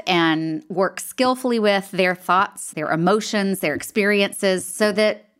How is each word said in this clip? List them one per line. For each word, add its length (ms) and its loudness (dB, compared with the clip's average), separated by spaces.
and 600 0
work 320 -2
skillfully 580 -2
with 320 0
their 240 0
thoughts, 560 -2
their 180 -6
emotions, 720 0
their 140 -2
experiences, 920 0
so 280 0
that 320 0